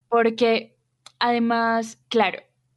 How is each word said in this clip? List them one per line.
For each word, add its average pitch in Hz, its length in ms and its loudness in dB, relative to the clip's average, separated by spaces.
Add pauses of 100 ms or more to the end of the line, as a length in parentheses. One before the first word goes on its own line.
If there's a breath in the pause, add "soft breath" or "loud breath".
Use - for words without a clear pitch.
Porque, 226 680 0 (420)
además, 233 920 -2
claro, 208 320 -2 (360)